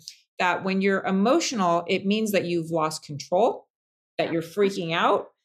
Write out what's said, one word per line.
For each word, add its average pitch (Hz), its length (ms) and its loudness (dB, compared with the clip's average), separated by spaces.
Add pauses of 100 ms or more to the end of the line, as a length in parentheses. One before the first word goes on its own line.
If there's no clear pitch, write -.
(400)
that 180 240 0
when 190 180 0
you're 196 220 2
emotional, 196 840 2
it 190 180 -2
means 214 260 0
that 190 140 0
you've 170 240 -2
lost 160 340 -2
control, 185 640 -2 (520)
that 156 120 -2
you're 160 120 -2
freaking 190 500 -2
out, 214 360 0 (160)